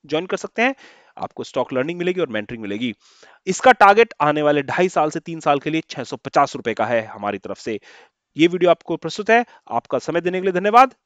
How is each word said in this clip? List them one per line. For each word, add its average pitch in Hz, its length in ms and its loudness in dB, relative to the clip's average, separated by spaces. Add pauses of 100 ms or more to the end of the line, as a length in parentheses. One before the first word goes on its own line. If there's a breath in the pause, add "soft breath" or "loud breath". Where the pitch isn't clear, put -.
ज्वाइन 165 220 -4
कर 190 100 -4
सकते - 260 -6
हैं। 262 120 0 (440 soft breath)
आपको - 260 -10
स्टॉक - 280 -4
लर्निंग 147 260 -2
मिलेगी 180 220 -2
और 151 80 -2
मेंटरिंग 113 340 -8
मिलेगी। 107 300 -4 (540 soft breath)
इसका - 280 4
टारगेट 208 460 4
आने 151 220 2
वाले 147 200 4
ढाई 180 260 0
साल 156 220 0
से 160 100 -8
तीन 165 200 -10
साल 143 180 2
के 151 120 -4
लिए 160 180 -2
छह 131 160 -10
सौ 131 120 -10
पचास - 400 0
रुपए 113 180 -4
का 107 120 0
है 113 200 0
हमारी 101 320 -6
तरफ - 200 -10
से। 107 200 -6 (580 soft breath)
ये 156 100 6
वीडियो 175 240 2
आपको 165 260 0
प्रस्तुत 190 340 -6
है। 233 140 6 (260 soft breath)
आपका 120 300 -2
समय 165 200 -2
देने 180 200 -4
के 185 40 -6
लिए 180 160 0
धन्यवाद। 233 340 -2 (120)